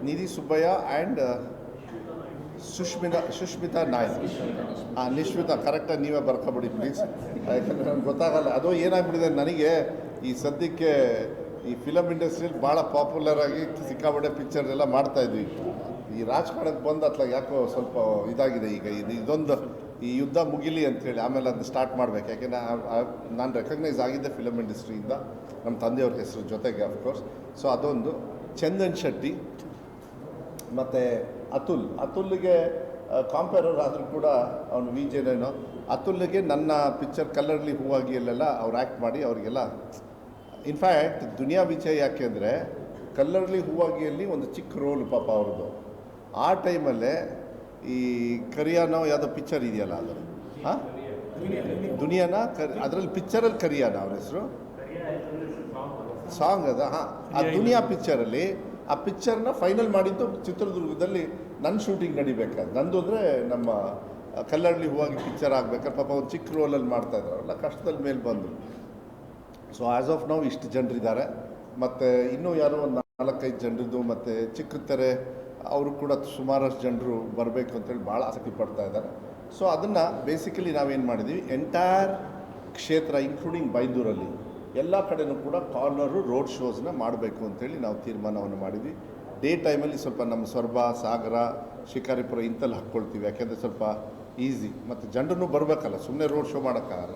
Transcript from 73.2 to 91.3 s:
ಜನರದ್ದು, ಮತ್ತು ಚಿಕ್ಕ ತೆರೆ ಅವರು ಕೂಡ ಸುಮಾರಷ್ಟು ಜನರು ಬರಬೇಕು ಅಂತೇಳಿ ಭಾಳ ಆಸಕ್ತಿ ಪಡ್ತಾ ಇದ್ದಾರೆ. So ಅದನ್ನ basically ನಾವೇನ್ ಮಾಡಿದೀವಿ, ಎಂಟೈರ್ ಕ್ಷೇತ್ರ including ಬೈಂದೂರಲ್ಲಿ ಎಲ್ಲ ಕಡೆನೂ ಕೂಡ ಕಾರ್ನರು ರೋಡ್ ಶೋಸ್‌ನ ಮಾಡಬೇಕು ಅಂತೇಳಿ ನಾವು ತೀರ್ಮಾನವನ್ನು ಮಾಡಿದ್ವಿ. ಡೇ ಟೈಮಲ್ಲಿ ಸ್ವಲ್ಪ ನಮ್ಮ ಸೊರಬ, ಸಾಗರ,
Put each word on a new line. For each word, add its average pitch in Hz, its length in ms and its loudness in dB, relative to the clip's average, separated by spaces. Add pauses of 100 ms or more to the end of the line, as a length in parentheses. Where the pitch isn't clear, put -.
ಜನರದ್ದು, 120 440 -2
ಮತ್ತು 113 540 -2
ಚಿಕ್ಕ 156 180 -8
ತೆರೆ 131 720 0 (240)
ಅವರು 143 220 2
ಕೂಡ 143 220 -2
ಸುಮಾರಷ್ಟು 135 720 0
ಜನರು 117 540 -2
ಬರಬೇಕು 117 400 0
ಅಂತೇಳಿ 113 280 -6
ಭಾಳ 107 180 0
ಆಸಕ್ತಿ 117 280 -4
ಪಡ್ತಾ 104 360 -2
ಇದ್ದಾರೆ. 101 400 -6 (320)
So 202 60 0
ಅದನ್ನ 196 320 4 (300)
basically 165 460 -2
ನಾವೇನ್ 139 340 2
ಮಾಡಿದೀವಿ, 120 480 -2
ಎಂಟೈರ್ 185 560 4 (640)
ಕ್ಷೇತ್ರ 156 400 2
including 143 580 0
ಬೈಂದೂರಲ್ಲಿ 117 760 0 (320)
ಎಲ್ಲ 185 300 2
ಕಡೆನೂ 151 260 0
ಕೂಡ 143 220 -4
ಕಾರ್ನರು 143 640 0
ರೋಡ್ 135 280 0
ಶೋಸ್‌ನ 127 400 -4
ಮಾಡಬೇಕು 113 540 -2
ಅಂತೇಳಿ 120 340 -6
ನಾವು 107 160 -2
ತೀರ್ಮಾನವನ್ನು 104 640 -4
ಮಾಡಿದ್ವಿ. 104 400 -6 (440)
ಡೇ 156 160 2
ಟೈಮಲ್ಲಿ 147 420 2
ಸ್ವಲ್ಪ 123 240 -4
ನಮ್ಮ 113 220 -2
ಸೊರಬ, 120 480 0
ಸಾಗರ, 113 440 -2 (560)